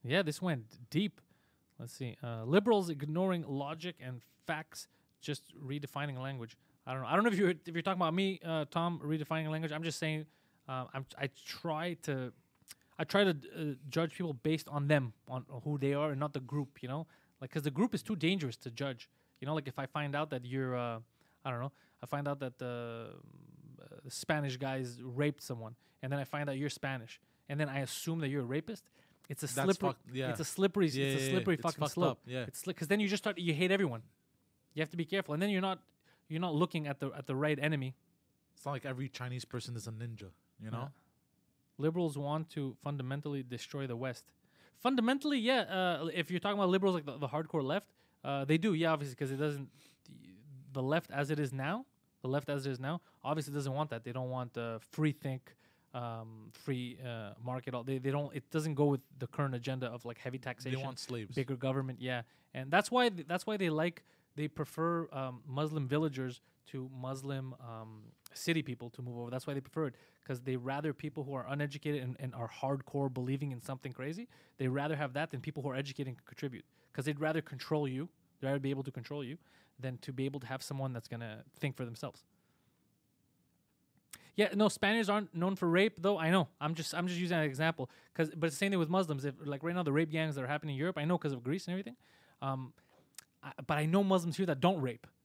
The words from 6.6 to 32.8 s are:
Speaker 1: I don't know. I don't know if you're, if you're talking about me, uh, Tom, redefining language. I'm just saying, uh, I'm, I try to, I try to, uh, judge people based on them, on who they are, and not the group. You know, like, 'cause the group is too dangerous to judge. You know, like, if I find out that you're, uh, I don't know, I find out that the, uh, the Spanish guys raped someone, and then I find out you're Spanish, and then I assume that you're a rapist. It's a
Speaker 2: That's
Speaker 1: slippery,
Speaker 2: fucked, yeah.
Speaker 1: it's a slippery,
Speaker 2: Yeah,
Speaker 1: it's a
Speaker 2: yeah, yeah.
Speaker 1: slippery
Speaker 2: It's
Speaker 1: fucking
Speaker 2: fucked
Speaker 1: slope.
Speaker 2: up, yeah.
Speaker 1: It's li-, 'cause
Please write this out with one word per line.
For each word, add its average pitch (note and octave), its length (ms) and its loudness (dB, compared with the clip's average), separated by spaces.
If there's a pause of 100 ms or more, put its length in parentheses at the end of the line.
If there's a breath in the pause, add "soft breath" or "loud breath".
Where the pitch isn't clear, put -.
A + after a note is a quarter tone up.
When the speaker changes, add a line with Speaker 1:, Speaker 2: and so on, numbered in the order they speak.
Speaker 1:
I C3 60 -4
don't C3 100 -2
know. A2+ 60 -4
I D3 60 6
don't G3+ 100 8
know A3+ 60 8
if F#3+ 80 4
you're, F#3 120 8
if E3+ 180 -4
you're E3 140 -2
talking F#3 180 2
about D#3+ 140 4
me, F#3+ 300 2
uh, D#3+ 260 0
Tom, E3+ 340 2
redefining D#3 460 0
language. D#3 220 0
I'm D#3 100 -4
just E3 160 -2
saying, D#3 280 0 (420 soft breath)
uh, C3 240 -4
I'm, C3+ 140 -6 (120)
I C#3 100 0 (180)
try E3+ 560 -2
to, C3 300 -2 (680 soft breath)
I D3 60 2
try G3+ 200 6
to, F#3 60 8
uh, D#3 340 -2 (240)
judge D#3+ 260 2
people E3+ 200 -2
based D#3 340 0
on C#3+ 200 0
them, C3+ 240 6 (160)
on B2+ 160 -6 (200)
who D3 140 0
they C#3 160 4
are, D3+ 160 2
and C3+ 100 -2
not D3 120 -2
the C3+ 80 -4
group. C3+ 420 -4
You B2+ 60 -8
know, D3+ 180 -4 (340 soft breath)
like, B2+ 100 -8
'cause D3+ 120 -2
the D3 80 0
group F#3 240 2
is - 80 -2
too G#3+ 140 -2
dangerous D#3+ 420 2
to B2 120 -10
judge. B2 380 -6 (320 soft breath)
You C3 60 -6
know, D3+ 80 0
like, C#3+ 140 -2
if B2+ 100 -6
I C3+ 80 -4
find D3 300 -2
out D3+ 140 0
that B2+ 140 -4
you're, B2+ 320 0
uh, A#2 240 -2 (440 soft breath)
I C#3 60 -2
don't A#2+ 100 -2
know, C3+ 120 -4 (300 soft breath)
I - 40 -12
find C#3+ 220 -2
out C#3 120 0
that B2+ 180 -6
the, A#2 520 -6 (680)
uh, - 40 -18 (200)
the C3 60 -12
Spanish C#3+ 460 0
guys C3 460 -4
raped C3+ 400 0
someone, A#2 340 -8 (260 soft breath)
and C3 100 -4
then C#3+ 60 0
I C3+ 60 -2
find D3 260 -4
out C3+ 80 -2
you're C#3+ 120 0
Spanish, C3 500 -6 (280 soft breath)
and C#3+ 120 -2
then D3 80 2
I C#3 120 0
assume E3 400 -2
that C#3+ 80 0
you're C#3 140 0
a A#2+ 40 -2
rapist. D3+ 440 -4 (380 soft breath)
It's - 160 -6
a - 20 -2
Speaker 2:
That's B2+ 80 -4 (240)
Speaker 1:
slippery, F#3+ 120 2
Speaker 2:
fucked, B2 220 -10
yeah. B2+ 180 0
Speaker 1:
it's A#2 100 -2
a D#3 40 -2
slippery, F#3+ 440 4
Speaker 2:
Yeah, C3+ 160 2
Speaker 1:
it's C3+ 100 2
a C3 60 2
Speaker 2:
yeah, C3+ 60 2
yeah. C3+ 100 2
Speaker 1:
slippery F3 180 4
Speaker 2:
It's D3+ 80 0
Speaker 1:
fucking E3 180 0
Speaker 2:
fucked D3 120 2
Speaker 1:
slope. E3+ 200 4
Speaker 2:
up, - 140 -6
yeah. B2 220 -4
Speaker 1:
It's - 180 -10
li-, F#3 80 -4
'cause D#3 140 -4